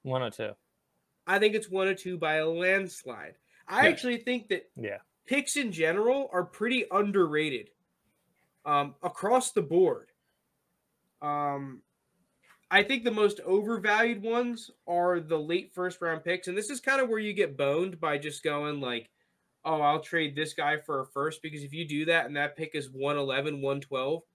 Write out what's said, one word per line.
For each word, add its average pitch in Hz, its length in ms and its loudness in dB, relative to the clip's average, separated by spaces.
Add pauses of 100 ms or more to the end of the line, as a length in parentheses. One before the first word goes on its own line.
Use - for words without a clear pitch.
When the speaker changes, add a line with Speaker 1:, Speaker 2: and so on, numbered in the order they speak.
Speaker 1:
One 131 220 -2
oh 117 60 -4
two. 107 260 -8 (720)
Speaker 2:
I 196 120 2
think 214 160 4
it's 214 140 -4
one 190 180 0
oh 196 60 2
two 185 240 -6
by 156 180 0
a 156 140 2
landslide. 170 840 -2 (320)
I 254 160 2
Speaker 3:
Yeah. 320 60 8
Speaker 2:
actually 247 280 0
think 247 320 -4
that 180 260 -4
Speaker 1:
Yeah. 101 240 -8 (260)
Speaker 2:
picks 277 320 -2
in 240 140 -2
general 208 600 0
are 180 140 0
pretty 240 460 -2
underrated, 156 800 2 (920)
um, 143 380 2
across 208 500 0
the 202 120 2
board. 160 480 4 (1080)
Um, 143 600 -4 (880)
I 202 140 6
think 240 200 0
the 240 80 2
most 208 300 2
overvalued 208 800 2
ones 233 500 -2 (160)
are 175 320 2
the 156 200 -2
late 170 340 -2
first 180 280 -4
round 165 220 -2
picks. 180 240 -2
And 180 100 -4
this 214 120 -4
is 269 100 -6
kind 269 220 2
of 247 80 0
where 220 100 2
you 208 140 -2
get 165 240 0
boned 160 420 0
by 147 180 0
just 147 260 -8
going 147 380 -2
like, 120 280 -4 (540)
"Oh, 156 180 2
I'll 147 200 4
trade 151 340 -2
this 151 180 -2
guy 151 240 0
for 147 220 -4
a 135 80 -4
first," 156 340 -4
because 151 220 -10
if 139 100 -12
you 165 140 -6
do 151 180 -2
that 165 220 4
and 147 100 -8
that 143 180 -2
pick 156 200 -8
is 135 140 -4
one 139 280 -2
eleven, 139 440 -2
one 139 200 -2
twelve 139 420 -4 (120)